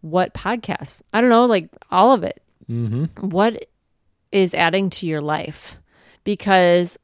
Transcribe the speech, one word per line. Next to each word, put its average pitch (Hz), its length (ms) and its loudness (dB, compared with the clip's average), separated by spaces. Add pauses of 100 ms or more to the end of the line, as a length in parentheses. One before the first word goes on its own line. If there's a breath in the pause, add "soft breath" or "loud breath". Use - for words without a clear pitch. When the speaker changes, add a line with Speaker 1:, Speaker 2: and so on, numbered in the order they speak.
Speaker 1:
What 170 320 -4
podcasts? - 720 -8 (100)
I 214 80 0
don't 247 100 4
know, 233 140 6
like, 196 240 0 (220)
all 208 240 4
of 185 100 0
it. - 180 -8 (260)
Speaker 2:
Mm-hmm. 117 600 -4
Speaker 1:
What 208 380 0 (680)
is 185 220 0
adding 180 360 0
to - 160 -8
your 156 140 -4
life? 151 560 -8 (480 soft breath)
Because 180 800 2